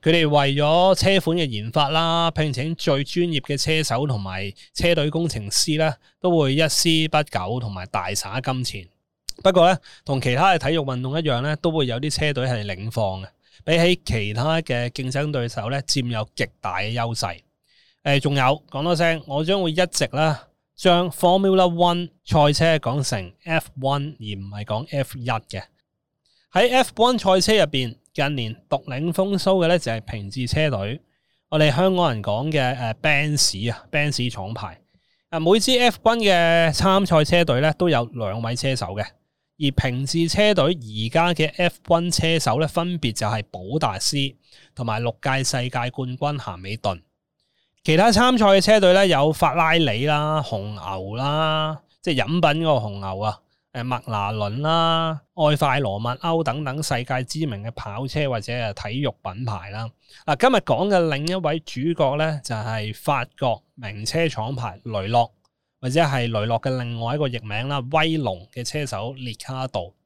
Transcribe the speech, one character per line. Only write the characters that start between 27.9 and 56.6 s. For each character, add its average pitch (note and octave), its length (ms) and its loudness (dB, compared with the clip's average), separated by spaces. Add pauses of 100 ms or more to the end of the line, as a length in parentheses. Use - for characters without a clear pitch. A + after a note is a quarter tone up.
近 D3 220 -2
年 A2+ 220 -6 (120)
獨 - 160 -2
領 D3+ 280 -4
風 G3 240 0
騷 - 20 0
嘅 F#3 300 2
呢， F3 100 4
就 A#2 140 -4
係 A2 80 -4
平 G2+ 300 -10
治 B2+ 180 -4
車 D#3 220 2
隊， A2+ 300 -4 (480)
我 D#3 120 0
哋 D3+ 140 6
香 F#3 200 2
港 E3+ 180 2
人 G#2+ 100 -4
講 A2+ 280 -2
嘅， C3+ 260 0
誒， A#2 240 -6
Benz C#3+ 720 0
啊， - 180 -12
Benz C#3+ 400 -2
廠 G#2 220 -10
牌。 F2+ 280 -12 (500)
啊， E3 80 -4
每 F3+ 220 4
支 B3+ 180 2
F A#3+ 240 2
one A#3 160 4
嘅 E3+ 540 4
參 F#3+ 340 4
賽 D#3 180 4
車 E3+ 200 4
隊 C3 160 2
呢， D#3 140 2
都 F3+ 140 0
有 B2 180 2
兩 A2+ 360 -6
位 A#2 140 -4
車 C3+ 180 -2
手 G#2+ 140 -6
嘅， G2+ 140 -6
而 - 760 -6
平 C3 280 -2
治 E3 240 0
車 G#3+ 260 4
隊 D#3 100 4
而 A2+ 380 -2 (100)
家 E3+ 200 2
嘅 D#3 240 -2
F F3 300 0
one E3+ 260 2
車 E3 260 2
手 C3 220 0
呢， D#3+ 60 0
分 F3 320 -4
別 A#2+ 140 -2
就 A2 160 -4
係 A2+ 220 -4
保 G2+ 280 -6
達 A2 220 -2
斯 - 160 -2 (580)
同 B2 100 -8
埋 A#2 160 -2
六 A#2+ 220 -4
屆 C3+ 220 0
世 B2+ 180 -2
界 B2 280 -4
冠 B2+ 280 -8
軍 C#3+ 260 -4
咸 F2+ 140 -10
美 F#2+ 180 -10
頓。 F#2+ 240 -4 (840)
其 D#3+ 160 4
他 A3 120 6
參 A#3+ 280 6
賽 G#3+ 80 6
嘅 G3 160 8
車 G#3+ 180 6
隊 F#3 140 8
呢， G3 120 6
有 D3+ 240 4
法 D#3 220 2
拉 D#3+ 220 2
利 C3+ 320 2
啦、 D3+ 340 0
紅 G#2+ 320 -6
牛 G2 440 -8
啦， D#3 640 -2 (180)
即 F3 120 -4
係 B2+ 120 0
飲 - 40 -2
品 D#3+ 340 2
嗰 D3+ 180 4
個 A2 60 -6
紅 G#2 120 -6
牛 F#2+ 200 -8
啊， A2 200 -4 (360)
誒， A#2+ 100 -8
麥 B2 260 -6
拿 G#2 220 -2
倫 A2 300 -4
啦、 E3 580 0 (140)
愛 D3+ 200 4
快 C#3+ 260 0
羅 G2+ 180 -4
密 A2+ 80 -6
歐 E3 360 -2
等 D3 220 -4